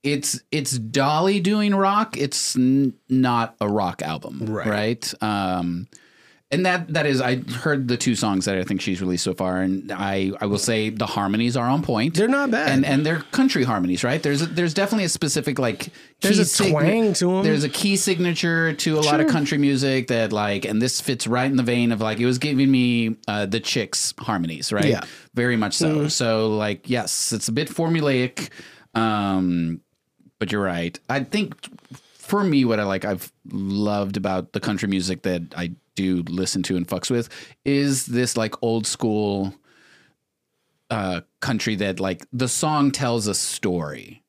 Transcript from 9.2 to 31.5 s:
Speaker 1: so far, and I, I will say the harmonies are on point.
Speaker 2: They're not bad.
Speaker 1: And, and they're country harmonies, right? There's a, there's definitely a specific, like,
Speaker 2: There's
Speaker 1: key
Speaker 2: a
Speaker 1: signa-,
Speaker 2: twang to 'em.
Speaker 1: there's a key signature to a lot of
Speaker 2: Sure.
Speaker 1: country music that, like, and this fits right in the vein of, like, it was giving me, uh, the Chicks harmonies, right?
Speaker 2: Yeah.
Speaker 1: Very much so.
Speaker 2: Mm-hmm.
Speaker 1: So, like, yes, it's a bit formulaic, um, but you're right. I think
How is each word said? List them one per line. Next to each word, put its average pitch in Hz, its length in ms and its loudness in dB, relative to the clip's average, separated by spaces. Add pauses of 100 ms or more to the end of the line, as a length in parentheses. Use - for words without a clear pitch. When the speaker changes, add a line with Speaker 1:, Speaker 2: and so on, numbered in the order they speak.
Speaker 1:
so 92 100 -2
far, 92 280 0
and 95 280 -2
I, 98 400 -2 (100)
I 107 60 -2
will 101 140 0
say 110 300 0
the 110 140 -2
harmonies 110 520 0
are 120 120 0
on 147 140 2
point. 123 320 0
Speaker 2:
They're 202 140 2
not 277 240 2
bad. 285 180 0
Speaker 1:
And, 135 160 4
and 143 180 2
they're 160 140 0 (140)
country 262 320 2
harmonies, 92 400 0
right? 135 180 0
There's 143 200 2
a, 170 40 0
there's 165 260 0
definitely 196 340 0
a - 20 0
specific, 147 500 -2
like, 117 300 0 (320)
Speaker 2:
There's 196 160 4
Speaker 1:
key 214 60 6
Speaker 2:
a - 20 6
Speaker 1:
signa-, 190 260 2
Speaker 2:
twang 190 440 4
to 180 240 2
'em. 196 40 2
Speaker 1:
there's 151 220 4
a 147 40 0
key 196 280 0
signature 170 760 0
to 156 220 0
a 151 60 4
lot 151 160 4
of 156 80 4
Speaker 2:
Sure. 294 60 2
Speaker 1:
country 147 260 0
music 135 480 2
that, 113 260 0
like, 104 320 -2
and 107 160 0
this 127 200 0
fits - 260 -4
right 123 240 0
in 135 60 0
the 127 80 2
vein 120 260 2
of, 110 100 0
like, 110 200 -2
it 120 60 2
was 127 120 2
giving 135 320 2
me, 120 460 2 (100)
uh, 104 200 -2
the 98 120 -2
Chicks - 640 -2
harmonies, 85 520 -4
right? 104 120 0
Speaker 2:
Yeah. 104 160 2 (340)
Speaker 1:
Very 123 220 0
much 107 180 0
so. 156 220 2
Speaker 2:
Mm-hmm. 147 120 0
Speaker 1:
So, 110 480 0
like, 104 320 -4
yes, 120 440 -2
it's 104 160 -4
a 110 40 -2
bit 147 160 -2
formulaic, 147 840 0 (440)
um, 95 840 0 (580)
but 95 140 -4
you're 104 100 0
right. 85 340 -2 (120)
I 131 160 -2
think 208 320 -4 (560)